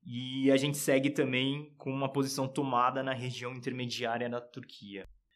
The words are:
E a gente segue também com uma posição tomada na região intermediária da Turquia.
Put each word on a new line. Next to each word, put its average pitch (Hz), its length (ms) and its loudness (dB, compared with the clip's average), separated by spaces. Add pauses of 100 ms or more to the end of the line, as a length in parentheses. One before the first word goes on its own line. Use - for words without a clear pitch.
E 131 460 0
a 135 80 8
gente 147 180 2
segue 135 340 4
também 135 680 0
com 135 120 -6
uma 135 220 -2
posição 135 340 0
tomada 131 560 2
na 131 120 -2
região 123 400 -6
intermediária 120 720 -4
da 120 120 -4
Turquia. 101 680 -14 (260)